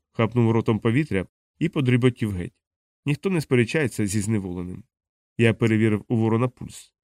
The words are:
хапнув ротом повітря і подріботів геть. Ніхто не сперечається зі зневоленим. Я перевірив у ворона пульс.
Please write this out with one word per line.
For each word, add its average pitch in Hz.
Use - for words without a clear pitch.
хапнув 113
ротом 113
повітря 113
і 170
подріботів 123
геть. 90
Ніхто 147
не 170
сперечається 123
зі 101
зневоленим. 95
Я 113
перевірив 110
у 120
ворона 113
пульс. -